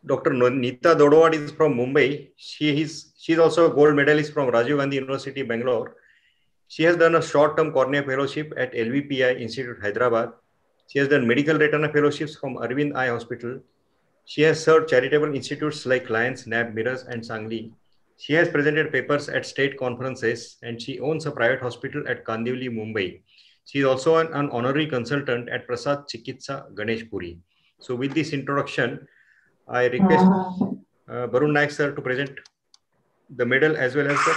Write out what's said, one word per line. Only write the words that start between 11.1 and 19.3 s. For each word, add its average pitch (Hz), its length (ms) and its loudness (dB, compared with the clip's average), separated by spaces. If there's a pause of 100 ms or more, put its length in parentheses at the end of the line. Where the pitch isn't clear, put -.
medical 147 320 2
retina 151 340 2
fellowships 147 440 0
from 131 180 -8
Arvind 131 400 -4
Eye 127 140 -2
Hospital. 120 500 -6 (680)
She - 160 -2
has 156 200 4
served 160 260 6
charitable 147 460 2
institutes 147 520 -6
like 127 220 0
Lions, 117 380 -2
nab, 113 260 -4
Miraz, 120 300 -4
and 120 180 -10
Sangli. 110 520 -10 (440)
She - 180 -6
has 170 140 4
presented 147 440 0
papers 143 360 -2
at 131 160 -4